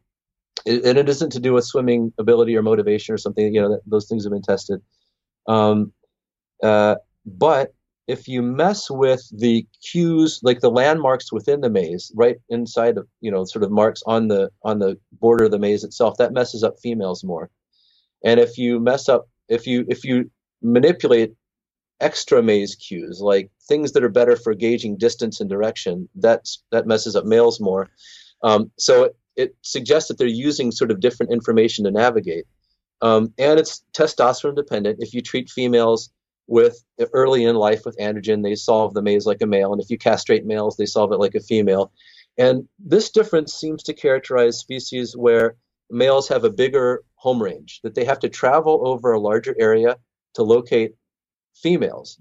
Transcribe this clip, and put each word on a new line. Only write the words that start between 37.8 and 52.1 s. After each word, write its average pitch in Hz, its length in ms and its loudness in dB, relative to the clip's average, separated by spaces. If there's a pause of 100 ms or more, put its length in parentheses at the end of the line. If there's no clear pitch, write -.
with - 120 -12
androgen, 104 440 -4
they 104 140 -4
solve 110 360 0
the 101 100 -4
maze 104 220 0
like 104 160 -2
a 113 60 -2
male. 98 260 0
And 101 80 -4
if - 80 -12
you 117 80 -6
castrate 107 480 0
males, 107 320 -4
they 104 80 -4
solve 104 280 0
it 98 80 -2
like 98 140 0
a 104 60 -2
female. 98 520 0 (440)
And 127 300 2 (120)
this 202 320 0
difference 175 440 0
seems 156 300 -10
to 147 100 -10
characterize 127 640 0
species 127 580 -10
where 117 380 2 (360)
males 135 380 2
have 123 160 0
a 110 60 4
bigger 127 520 0 (120)
home 127 260 -2
range, 80 440 -10
that 110 100 -10
they 117 100 -2
have 135 160 -2
to 127 80 -4
travel 156 560 2
over 123 280 0
a 107 80 2
larger 107 400 -2
area 113 360 2 (380)
to 123 80 -4
locate 113 520 2 (600)
females, - 680 -4